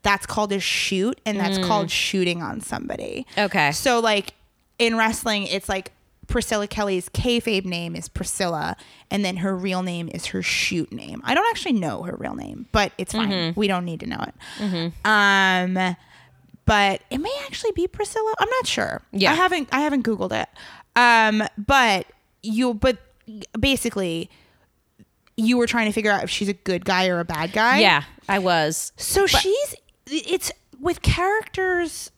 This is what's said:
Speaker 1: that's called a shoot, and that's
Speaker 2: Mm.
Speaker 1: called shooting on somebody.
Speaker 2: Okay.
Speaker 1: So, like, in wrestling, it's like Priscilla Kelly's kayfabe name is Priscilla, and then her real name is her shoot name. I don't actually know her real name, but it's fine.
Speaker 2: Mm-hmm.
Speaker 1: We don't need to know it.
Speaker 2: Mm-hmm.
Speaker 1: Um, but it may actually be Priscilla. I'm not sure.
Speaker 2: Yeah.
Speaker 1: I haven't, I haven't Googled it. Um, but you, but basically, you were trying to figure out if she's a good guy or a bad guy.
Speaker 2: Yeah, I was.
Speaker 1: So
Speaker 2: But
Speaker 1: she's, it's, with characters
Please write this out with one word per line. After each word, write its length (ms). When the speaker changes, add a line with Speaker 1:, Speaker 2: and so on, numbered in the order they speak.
Speaker 1:
that's 220
called 280
a 60
shoot, 640
and 140
that's 200
Speaker 2:
Mm. 80
Speaker 1:
called 240
shooting 500
on 200
somebody. 680
Speaker 2:
Okay. 360
Speaker 1:
So, 260
like, 340
in 160
wrestling, 520
it's 200
like 240
Priscilla 380
Kelly's 440
kayfabe 560
name 280
is 140
Priscilla, 680
and 160
then 120
her 160
real 300
name 300
is 140
her 140
shoot 520
name. 320
I 80
don't 160
actually 240
know 300
her 140
real 180
name, 360
but 260
it's 140
fine. 180
Speaker 2:
Mm-hmm. 300
Speaker 1:
We 80
don't 160
need 160
to 80
know 180
it. 80
Speaker 2:
Mm-hmm. 480
Speaker 1:
Um, 180
but 440
it 80
may 180
actually 280
be 140
Priscilla. 520
I'm 100
not 160
sure. 360
Speaker 2:
Yeah. 200
Speaker 1:
I 40
haven't, 380
I 80
haven't 240
Googled 260
it. 160
Um, 480
but 480
you, 320
but 220
basically, 680
you 200
were 100
trying 200
to 40
figure 200
out 120
if 60
she's 200
a 40
good 320
guy 220
or 120
a 60
bad 260
guy. 280
Speaker 2:
Yeah, 240
I 100
was. 580
Speaker 1:
So 260
Speaker 2:
But 180
Speaker 1:
she's, 340
it's, 440
with 220
characters 1160